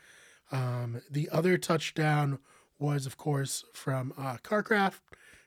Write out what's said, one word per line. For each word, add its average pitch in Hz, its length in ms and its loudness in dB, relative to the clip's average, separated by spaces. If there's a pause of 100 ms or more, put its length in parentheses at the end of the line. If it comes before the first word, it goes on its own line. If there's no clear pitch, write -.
(500)
Um, 123 600 -2
the 147 180 0
other 180 300 4
touchdown 151 800 2 (400)
was, 143 260 0
of 135 140 -10
course, 139 560 -2
from, 131 420 -4
uh, 135 260 -6
Carcraft, 208 580 2 (460)